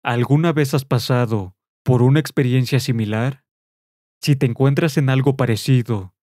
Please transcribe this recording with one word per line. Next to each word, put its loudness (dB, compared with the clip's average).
¿Alguna 0
vez 0
has -2
pasado -2
por 2
una 4
experiencia 0
similar? -4
Si 2
te -2
encuentras 0
en 0
algo 0
parecido -2